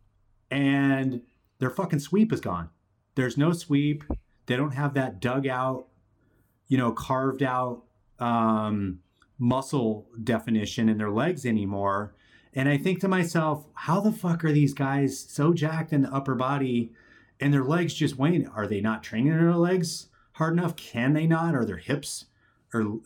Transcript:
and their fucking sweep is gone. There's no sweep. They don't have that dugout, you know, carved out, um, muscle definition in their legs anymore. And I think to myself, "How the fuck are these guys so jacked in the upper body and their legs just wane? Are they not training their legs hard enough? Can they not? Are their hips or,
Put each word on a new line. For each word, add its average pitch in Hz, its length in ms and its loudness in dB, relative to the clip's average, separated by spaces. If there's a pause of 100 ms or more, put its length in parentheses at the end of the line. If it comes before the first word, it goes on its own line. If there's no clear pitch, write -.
(520)
and 139 720 2 (380)
their 131 120 0
fucking 170 280 -2
sweep 220 320 2
is 127 80 -2
gone. 87 300 -6 (460)
There's 127 220 0
no 151 140 4
sweep. 147 520 0 (420)
They 123 100 0
don't 139 180 -2
have 139 200 -2
that 127 260 -2
dugout, 127 680 -2 (800)
you 131 100 2
know, 120 140 2
carved 131 500 -2
out, 127 420 -2 (360)
um, 107 800 0 (400)
muscle 120 680 0 (160)
definition 110 640 0
in 107 80 2
their 107 120 -2
legs 135 360 -2
anymore. 101 720 -2 (380)
And 135 160 0
I 143 80 4
think 180 240 0
to 196 60 0
myself, 165 640 0
"How 175 260 -2
the 214 120 2
fuck 170 340 -2
are 156 60 4
these 147 240 6
guys 139 440 0
so 160 340 0
jacked 156 380 -2
in 143 120 4
the 135 100 -4
upper 135 220 -2
body 127 580 -2 (460)
and 139 120 2
their 139 120 4
legs 160 320 0
just - 220 -2
wane? 151 300 2
Are 104 200 -4
they 101 140 -2
not 107 220 -2
training 127 280 0
their 170 240 4
legs 175 540 0 (240)
hard 165 200 0
enough? 175 220 0
Can 123 380 -2
they 156 120 2
not? 165 300 2
Are 117 100 0
their 95 120 -4
hips - 480 -6 (480)
or, 110 320 -2